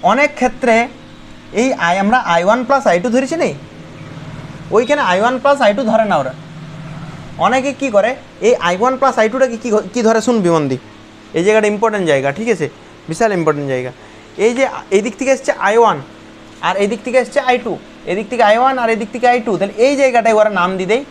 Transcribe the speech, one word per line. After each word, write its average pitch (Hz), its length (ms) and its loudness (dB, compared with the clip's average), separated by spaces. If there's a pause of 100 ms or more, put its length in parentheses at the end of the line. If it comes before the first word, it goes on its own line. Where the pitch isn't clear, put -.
(120)
অনেক 285 180 2 (100)
ক্ষেত্রে 240 360 2 (840)
এই 262 80 2 (180)
আই, 180 160 2
আমরা 220 140 2 (160)
আই 170 100 4
ওয়ান 220 240 2
প্লাস 269 240 2
আই 175 120 2
টু 247 120 0
ধরেছি 269 280 0
নি, 208 60 0 (1300)
ওইখানে 254 260 2 (100)
আই 180 100 2
ওয়ান 247 200 2
প্লাস 277 240 2
আই 208 120 6
টু 277 40 -2 (100)
ধরে 220 200 4
না 175 100 2
ওরা। 131 120 -6 (1120)
অনেকে 254 340 0
কি 277 160 -2
করে, 202 160 4 (360)
এই 240 60 6 (140)
আই 175 100 2
ওয়ান 247 220 2
প্লাস 269 220 2
আই 220 100 4
টু 254 60 -6 (260)
কি 247 100 -4
ঘ-, 214 200 0
কি 247 140 0
ধরে 226 200 4
শুনবি 220 260 2
মন 156 180 2
দি, 131 60 -2 (600)
এই 170 80 0
জায়গাটা 214 280 4
ইম্পর্টেন্ট 208 380 -2
জায়গা, 139 260 2
ঠিক 226 180 -6
আছে, 160 120 -4 (420)
বিশাল 214 300 0
ইম্পর্টেন্ট 147 340 0
জায়গা। 127 180 -4 (540)
এই 233 120 4
যে 269 60 2 (320)
এই 208 100 4
দিক 240 140 -4
থেকে 269 160 0
এসছে 269 160 -4 (160)
আই 208 140 2
ওয়ান 196 160 4 (680)
আর 185 140 -2
এই 202 100 0
দিক 220 140 -6
থেকে 247 180 0
এসছে 233 160 -2 (100)
আই 247 160 4
টু, 196 80 -4 (380)
এদিক 202 200 -4
থেকে 240 180 2
আই 214 120 4
ওয়ান 262 220 2
আর 226 120 0
এদিক 214 200 -6
থেকে 240 180 0
আই 247 120 2
টু, 240 140 -2
তাহলে 190 140 -2 (120)
এই 285 160 4
জায়গাটায় 233 380 2
ওরা 214 200 4
নাম 175 100 0 (100)
দিয়ে 185 120 -4
দেয়। 262 200 0